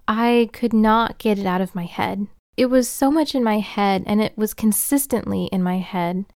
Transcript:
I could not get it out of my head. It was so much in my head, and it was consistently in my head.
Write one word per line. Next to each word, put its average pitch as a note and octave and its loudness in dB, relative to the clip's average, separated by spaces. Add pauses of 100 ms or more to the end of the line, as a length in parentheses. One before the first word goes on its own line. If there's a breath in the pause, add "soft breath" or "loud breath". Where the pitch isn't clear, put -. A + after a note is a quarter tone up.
I A#3 2
could A#3 -4
not A3 2
get G#3 -2
it G3 -4
out F#3 0
of F#3 -4
my F3 -6
head. G3 -6 (280)
It B3+ 2
was B3 2
so C#4 0
much D4+ 0
in C4 0
my G#3+ 2
head, G3 0
and G#3 2
it - -2
was G#3+ -2
consistently G#3+ 0
in F#3+ -2
my F3+ 0
head. F3+ -4 (120)